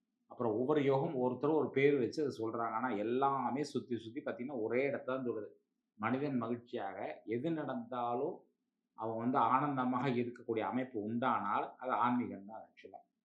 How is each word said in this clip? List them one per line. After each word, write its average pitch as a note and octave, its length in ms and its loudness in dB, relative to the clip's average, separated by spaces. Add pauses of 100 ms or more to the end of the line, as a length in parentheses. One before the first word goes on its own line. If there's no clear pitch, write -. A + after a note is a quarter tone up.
(320)
அப்புறம் A#2 220 0
ஒவ்வொரு C3+ 300 4
யோகம் C#3 320 2
ஒருத்தரும் B2+ 400 2
ஒரு C#3 140 2
பேர் C#3+ 280 6
வச்சு B2 240 0
அதை B2+ 140 0
சொல்றாங்க. A2+ 420 -2
ஆனா B2+ 180 0
எல்லாமே B2+ 680 0
சுத்தி A#2 340 -4
சுத்தி A2+ 240 -8
பாத்தீங்கன்னா B2 400 -6
ஒரே A2+ 260 2
இடத்துல A#2 180 -4
தான் C3 220 -2
தொடுது. G#2+ 220 -4 (500)
மனிதன் C3 380 0
மகிழ்ச்சியாக A2+ 640 -4 (260)
எது B2 260 0
நடந்தாலும் B2+ 840 -2 (600)
அவன் A2+ 200 -4
வந்து B2 260 2
ஆனந்தமாக B2+ 680 2
இருக்கக்கூடிய A#2+ 500 -2
அமைப்பு A#2 440 -2
உண்டானால் A#2 760 0
அது B2+ 140 -4
ஆன்மீகம் G#2+ 540 2
தான் A2 160 -12
ஆக்சுவலா. - 400 -20 (240)